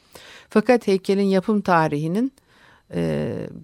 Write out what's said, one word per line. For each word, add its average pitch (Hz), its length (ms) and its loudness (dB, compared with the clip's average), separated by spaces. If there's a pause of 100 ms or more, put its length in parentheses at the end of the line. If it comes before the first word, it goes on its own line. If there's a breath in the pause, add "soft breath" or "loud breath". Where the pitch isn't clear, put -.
(500 loud breath)
Fakat 233 380 2
heykelin 196 360 0
yapım 196 380 0
tarihinin, 165 720 0 (600 soft breath)
e, 151 400 -4 (300)